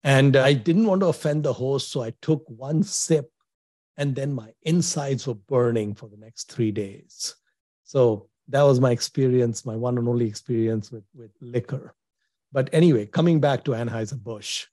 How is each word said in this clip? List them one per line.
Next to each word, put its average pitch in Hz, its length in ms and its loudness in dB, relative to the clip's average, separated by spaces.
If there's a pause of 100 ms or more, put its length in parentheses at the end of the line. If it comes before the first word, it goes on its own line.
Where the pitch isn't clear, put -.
And 139 320 4
I 139 200 6
didn't 170 320 2
want 190 160 2
to 185 40 2
offend 151 380 -2
the 135 80 -2
host, 131 400 -4
so 135 100 -4
I 113 180 -8
took 156 280 -2
one 131 340 -4
sip, - 480 -2 (680)
and 139 200 -4
then 139 160 -4
my 113 200 -10 (100)
insides 143 680 -2
were 120 60 -4
burning 117 600 -2
for 110 140 -18
the 104 80 -20
next 110 340 -20
three 110 220 -2
days. 98 640 -12 (480)
So 117 440 2 (200)
that 139 140 2
was 135 180 6
my 127 100 4
experience, 123 760 0
my 110 120 -8
one 123 220 -4
and 117 100 -2
only 120 180 0
experience 113 640 -4
with, 107 140 -18 (100)
with 113 160 -20 (100)
liquor. 123 540 -8 (560)
But 135 220 -2
anyway, 156 340 4
coming 165 340 2
back 139 240 0
to 143 60 -4
Anheuser-Busch. 113 1040 -6